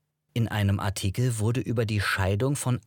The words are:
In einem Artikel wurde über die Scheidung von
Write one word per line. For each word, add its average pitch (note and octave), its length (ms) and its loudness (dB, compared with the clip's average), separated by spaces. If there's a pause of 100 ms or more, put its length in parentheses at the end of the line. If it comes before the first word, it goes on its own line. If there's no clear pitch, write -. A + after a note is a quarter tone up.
(360)
In A2+ 120 2
einem G2+ 320 2
Artikel G#2+ 580 -2
wurde A#2 220 0
über A2+ 260 0
die G#2+ 140 0
Scheidung G2+ 560 0
von B2 300 -2